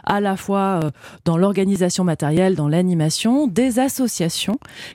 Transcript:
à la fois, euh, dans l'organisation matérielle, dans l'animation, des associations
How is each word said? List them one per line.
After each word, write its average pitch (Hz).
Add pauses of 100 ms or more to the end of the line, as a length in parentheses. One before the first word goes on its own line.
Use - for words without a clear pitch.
à 202
la 196
fois, 196
euh, 151 (340)
dans 170
l'organisation 185
matérielle, 175
dans 151
l'animation, 180
des 233
associations 247 (360)